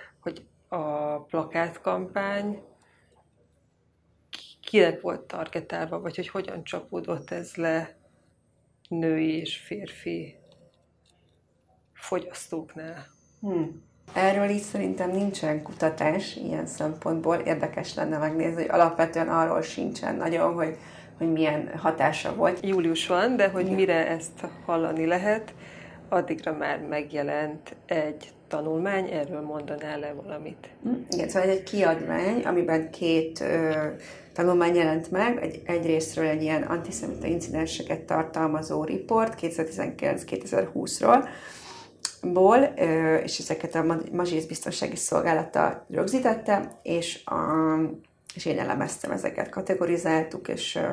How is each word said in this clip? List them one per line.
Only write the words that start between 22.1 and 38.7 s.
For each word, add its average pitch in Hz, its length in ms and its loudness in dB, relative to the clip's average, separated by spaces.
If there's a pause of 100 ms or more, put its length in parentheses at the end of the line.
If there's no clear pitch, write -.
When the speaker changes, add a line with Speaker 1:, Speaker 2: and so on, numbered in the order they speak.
Speaker 2:
volt. 180 320 2
Speaker 1:
Július 165 400 2
van, 208 300 2
de 202 120 6
hogy 185 160 0
Speaker 2:
Igen. 190 100 0
Speaker 1:
mire 180 340 4
ezt 165 380 -6 (180)
hallani 165 420 0
lehet, 208 480 0 (540)
addigra 175 440 0
már 147 280 -2
megjelent 151 960 -4 (100)
egy 151 460 -2 (160)
tanulmány, 170 640 0
erről 147 300 -4
mondanál-e 147 720 -8
valamit? 151 560 -12 (140)
Speaker 2:
Hm, 226 80 -2 (200)
igen, 165 180 0
szóval 185 200 2
egy 190 140 2
kiadvány, 165 800 2
amiben 170 480 2
két, 165 500 0
ö, 160 300 2 (640)
tanulmány 175 420 6
jelent 160 360 4
meg, 220 320 2
egy, 160 240 -6
egyrésztről 165 600 0
egy 156 160 0
ilyen 156 200 2
antiszemita - 640 -4
incidenseket 160 760 -2
tartalmazó 160 840 -2